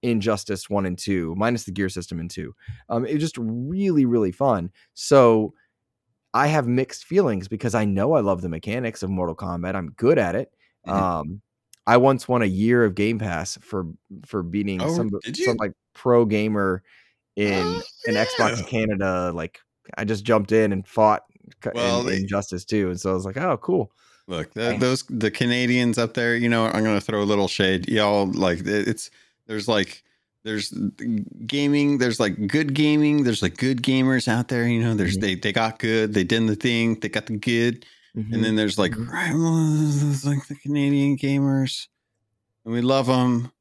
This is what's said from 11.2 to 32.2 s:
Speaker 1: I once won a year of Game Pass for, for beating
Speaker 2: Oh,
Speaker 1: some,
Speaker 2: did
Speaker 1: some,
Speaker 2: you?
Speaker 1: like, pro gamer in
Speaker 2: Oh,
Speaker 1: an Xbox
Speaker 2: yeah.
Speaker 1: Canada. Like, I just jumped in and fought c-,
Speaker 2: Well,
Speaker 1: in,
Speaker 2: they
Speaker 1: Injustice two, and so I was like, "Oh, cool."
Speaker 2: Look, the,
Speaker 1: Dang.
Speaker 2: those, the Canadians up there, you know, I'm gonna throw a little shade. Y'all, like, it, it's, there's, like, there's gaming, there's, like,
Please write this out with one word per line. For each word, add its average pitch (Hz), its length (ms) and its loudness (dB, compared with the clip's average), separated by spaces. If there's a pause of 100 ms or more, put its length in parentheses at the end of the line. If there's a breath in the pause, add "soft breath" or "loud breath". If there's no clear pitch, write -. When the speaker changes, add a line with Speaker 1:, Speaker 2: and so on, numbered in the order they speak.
Speaker 1:
I 113 100 6
once 131 300 4
won 123 160 0
a - 20 2
year 110 400 4
of 95 100 0
Game 107 220 0
Pass 90 440 -6
for, 95 240 -8 (400)
for 98 180 -4
beating 95 380 -4
Speaker 2:
Oh, 160 140 -2
Speaker 1:
some, 131 140 -2 (140)
Speaker 2:
did 117 140 -10
Speaker 1:
some, 311 160 0
Speaker 2:
you? 117 60 -4
Speaker 1:
like, 104 120 -4 (240)
pro 120 300 4
gamer 104 580 0 (520 soft breath)
in 101 200 0
Speaker 2:
Oh, 90 260 -2 (260)
Speaker 1:
an 113 80 0
Xbox 110 440 0
Speaker 2:
yeah. 90 80 -6
Speaker 1:
Canada. 95 680 -2
Like, 85 280 -10 (360)
I 107 80 -6
just 104 200 -2
jumped 110 260 2
in 107 220 4
and 95 140 -4
fought 107 360 2 (400)
c-, - 100 -6
Speaker 2:
Well, 120 280 0
Speaker 1:
in, 123 60 -2
Speaker 2:
they 95 100 -2
Speaker 1:
Injustice 98 480 -4
two, 101 240 0
and 90 100 -6
so 95 120 -2
I - 20 2
was 92 120 -2
like, 98 120 -6
"Oh, 151 200 -2
cool." 165 340 -2 (360 soft breath)
Speaker 2:
Look, 85 260 -6
the, 117 180 -2
Speaker 1:
Dang. 107 80 -2
Speaker 2:
those, 127 300 0
the 110 220 0
Canadians 120 680 0
up 113 160 -2
there, 117 220 0
you 117 140 0
know, 113 160 2
I'm 110 180 0
gonna 107 180 2
throw 107 220 -2
a - 20 0
little 101 220 2
shade. 95 420 0
Y'all, 104 380 2
like, 90 340 0
it, 101 280 -2
it's, - 200 -6 (380 soft breath)
there's, 110 220 -8
like, 101 340 -2 (400)
there's 107 280 -6 (720)
gaming, 143 540 0
there's, 120 200 0
like, 104 280 0